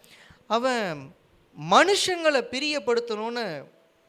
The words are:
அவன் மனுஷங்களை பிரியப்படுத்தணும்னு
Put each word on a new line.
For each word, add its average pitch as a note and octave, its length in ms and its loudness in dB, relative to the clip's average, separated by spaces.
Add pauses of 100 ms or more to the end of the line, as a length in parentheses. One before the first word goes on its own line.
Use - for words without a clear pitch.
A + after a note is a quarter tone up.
(460)
அவன் A#3 460 -2 (640)
மனுஷங்களை D#4 880 4
பிரியப்படுத்தணும்னு A#3+ 1000 -4 (640)